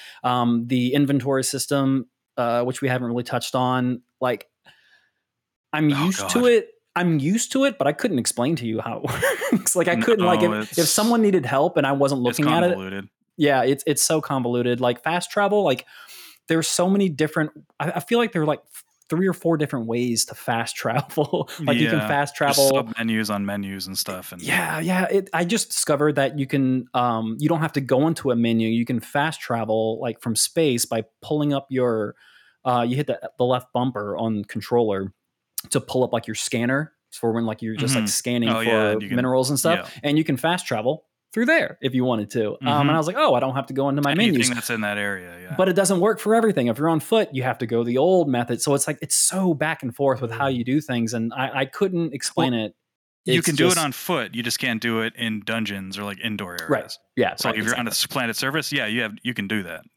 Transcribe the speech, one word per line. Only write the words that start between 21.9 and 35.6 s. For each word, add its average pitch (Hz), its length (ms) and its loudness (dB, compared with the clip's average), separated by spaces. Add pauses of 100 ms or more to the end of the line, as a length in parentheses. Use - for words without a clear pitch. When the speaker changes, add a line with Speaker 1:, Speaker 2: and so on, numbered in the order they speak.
Speaker 2:
Yeah, - 80 -2
Speaker 1:
fast 143 300 0
Speaker 2:
there's - 0 -
Speaker 1:
travel 139 360 4
Speaker 2:
sub-menus 113 560 0
on 101 160 -2
menus 98 400 -6
and 95 100 -8
stuff, 92 360 -8
and 90 100 -16
Speaker 1:
Yeah, 165 380 -2
yeah, 180 300 0
it, 196 220 0
I 165 120 0
just 214 240 0
discovered 151 480 2
that 143 220 0
you 135 80 -2
can, 131 480 2
um, 113 440 0
you 147 100 2
don't 160 120 2
have 156 140 -2
to 147 60 -2
go 135 280 2
into 147 220 -2
a 117 60 2
menu. 117 320 2
You 117 160 2
can 117 160 -2
fast 147 400 -2
travel, 110 600 -2
like, 120 200 -6
from 117 160 -4
space 139 480 0
by 113 200 -4 (180)
pulling 147 300 -2
up 135 180 -4
your, 120 440 0 (500)
uh, 120 240 2
you 127 80 -2
hit 147 100 -2
the, 117 140 -4 (180)
the 123 60 2
left 127 280 0
bumper 107 440 -2
on 107 280 -2
controller 104 680 0 (580)